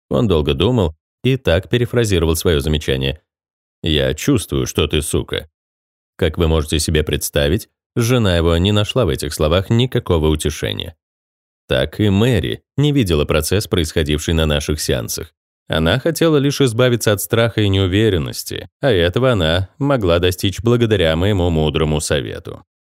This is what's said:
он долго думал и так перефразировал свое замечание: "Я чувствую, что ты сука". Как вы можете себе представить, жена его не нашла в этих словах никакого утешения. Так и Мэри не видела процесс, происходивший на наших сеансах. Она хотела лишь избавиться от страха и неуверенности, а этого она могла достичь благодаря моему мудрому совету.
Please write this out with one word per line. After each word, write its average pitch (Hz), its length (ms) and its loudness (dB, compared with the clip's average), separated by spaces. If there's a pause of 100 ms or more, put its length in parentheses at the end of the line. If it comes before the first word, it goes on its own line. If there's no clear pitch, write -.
(100)
он 127 180 0
долго 76 260 2
думал 90 420 0 (280)
и 131 120 2
так 92 320 0
перефразировал 104 680 0
свое 80 240 2
замечание: 69 600 -2 (600)
"Я 71 320 0
чувствую, 73 520 -2
что 82 200 0
ты 78 160 -2
сука". - 460 -6 (680)
Как 85 200 -2
вы 85 120 2
можете 80 320 0
себе 78 240 0
представить, 73 640 -2 (260)
жена 117 420 2
его 85 200 2
не 92 160 2
нашла 104 320 0
в 87 40 0
этих 71 240 -4
словах 82 380 0
никакого 117 560 0
утешения. 71 680 -4 (720)
Так 65 320 -2
и 104 100 4
Мэри 98 520 0 (140)
не 147 160 2
видела 90 320 2
процесс, 78 440 0
происходивший 78 680 0
на 80 120 2
наших 76 340 -2
сеансах. - 520 -6 (360)
Она 82 320 0
хотела 160 380 2
лишь 139 220 -2
избавиться 120 520 2
от 98 80 0
страха 113 400 0
и 104 80 2
неуверенности, 95 1000 0 (120)
а 139 100 0
этого 104 420 2
она 90 360 0 (100)
могла 117 400 0
достичь 92 420 -2
благодаря 107 540 2
моему 90 360 0
мудрому 78 500 0
совету. 57 640 -6 (320)